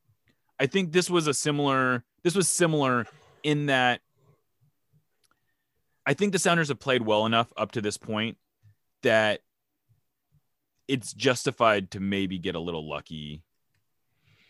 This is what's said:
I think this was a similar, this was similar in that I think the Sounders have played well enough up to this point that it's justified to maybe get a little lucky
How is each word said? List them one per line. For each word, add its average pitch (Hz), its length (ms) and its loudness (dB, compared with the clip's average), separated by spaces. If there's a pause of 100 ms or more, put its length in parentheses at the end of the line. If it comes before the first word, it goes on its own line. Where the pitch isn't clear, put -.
(600)
I 139 60 4
think 180 260 -2
this 175 180 2
was 170 180 0
a 143 60 2
similar, 135 720 0 (200)
this 175 120 0
was 185 140 2
similar 135 560 2 (380)
in 147 240 0
that 127 340 2 (2000)
I 139 80 0
think 202 180 0
the 180 80 0
Sounders 170 300 2
have 131 100 -6
played 127 240 0
well 107 220 2
enough 113 300 0
up - 180 -4
to 117 80 -4
this 104 160 -4
point 110 400 -8 (640)
that 110 380 2 (1500)
it's 131 260 -4
justified 113 800 0
to 104 80 -10
maybe 98 400 -4
get 87 160 -6
a 82 40 -6
little 82 300 -8
lucky 76 540 -12 (1080)